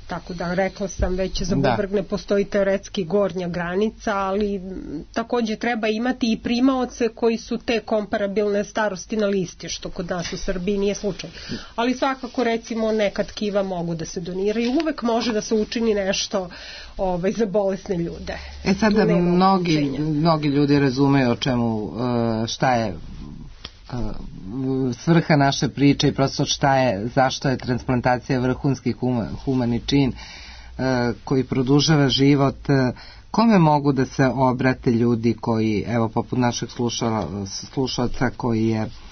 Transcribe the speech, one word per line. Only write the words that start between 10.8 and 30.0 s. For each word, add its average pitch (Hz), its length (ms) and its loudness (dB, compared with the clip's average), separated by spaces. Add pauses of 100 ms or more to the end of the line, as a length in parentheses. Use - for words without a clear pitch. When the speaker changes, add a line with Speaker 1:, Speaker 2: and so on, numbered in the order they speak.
Speaker 1:
slučaj. 180 360 -6 (460)
Ali 247 180 2
svakako, 262 500 -2
recimo, 226 480 -2
neka 208 320 0
tkiva 202 380 -2
mogu 175 320 -4
da 160 120 -6
se - 140 -8
doniraju, 208 520 -2
uvek 311 300 0
može 233 300 0
da 214 80 0
se 214 160 -2
učini 220 380 0
nešto, 190 540 -2 (480)
ovaj, 185 360 0
za 220 140 0
bolesne 196 500 0
ljude. 170 420 -6 (260)
Speaker 2:
E, 196 100 4
sad 214 180 2
Speaker 1:
Tu 214 60 2
Speaker 2:
da 196 60 4
Speaker 1:
nema 175 180 4
Speaker 2:
mnogi, 180 500 4
Speaker 1:
ograničenja. 143 280 0 (100)
Speaker 2:
mnogi 151 380 2
ljudi 143 320 4
razumeju 139 500 4
o 120 60 2
čemu, 113 540 0 (520)
e, 113 40 -2
šta 131 280 0
je, 113 120 0
e, - 1120 -12 (960)
svrha 165 420 4
naše 139 320 2
priče 139 400 4
i 123 60 0
prosto 135 300 0
šta 139 320 2
je, 117 300 2
zašto 131 420 2
je 127 80 2
transplantacija 123 840 0
vrhunski 127 520 0
huma-, 120 420 -2
humani 120 480 0
čin, 139 300 2 (680)